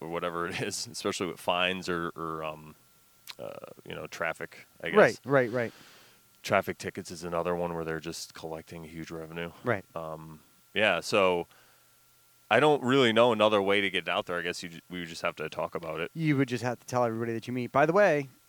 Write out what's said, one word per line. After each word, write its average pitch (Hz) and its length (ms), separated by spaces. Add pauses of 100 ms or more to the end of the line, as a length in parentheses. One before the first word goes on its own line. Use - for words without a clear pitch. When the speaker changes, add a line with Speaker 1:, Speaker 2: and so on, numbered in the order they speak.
Speaker 1:
or 80 80
whatever 85 380
it - 140
is, 101 280
<laughs> 117 40
especially 98 340
with 82 140
fines 90 480
or, 85 280
or, 80 280
um, 78 300 (640)
uh, 55 80 (400)
you 87 60
know, 80 120
traffic, - 600 (160)
I 85 80
guess. 82 60
Speaker 2:
Right, 156 280
right, 123 280
right. 117 200 (720)
Speaker 1:
Traffic - 340
tickets - 340
is 85 140
another 85 320
one 87 180
where 82 100
they're 80 160
just 80 340
collecting 80 500
huge 80 260
revenue. 82 400 (140)
Speaker 2:
Right. 110 180 (140)
Speaker 1:
Um, 80 440 (340)
yeah, 98 260
so 92 460 (1040)
I 113 100
don't 147 220
really 123 320
know 117 180
another 107 300
way 98 180
to 98 80
get 90 160
it 85 60
out 98 160
there. 87 120
I 85 40
guess 87 200
you 87 60
ju-, 82 120 (100)
we 90 100
would 85 80
just 82 140
have 85 140
to 78 120
talk 80 260
about 80 260
it. 82 140
Speaker 2:
You 156 220
would 135 120
just 120 140
have 120 160
to - 80
tell 123 180
everybody 117 280
that 113 140
you 123 80
meet. 120 180
By 139 140
the 165 80
way, 156 340 (200)